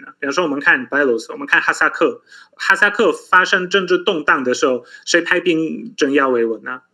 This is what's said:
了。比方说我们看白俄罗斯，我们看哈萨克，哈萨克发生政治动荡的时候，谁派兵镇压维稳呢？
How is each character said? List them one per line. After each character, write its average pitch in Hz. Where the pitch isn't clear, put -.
了。 -
比 139
方 139
说 180
我 160
们 139
看 143
白 139
俄 143
罗 120
斯， -
我 151
们 143
看 170
哈 160
萨 156
克， 143
哈 -
萨 208
克 202
发 -
生 180
政 185
治 180
动 175
荡 135
的 123
时 143
候， 123
谁 170
派 175
兵 160
镇 139
压 139
维 120
稳 110
呢？ 127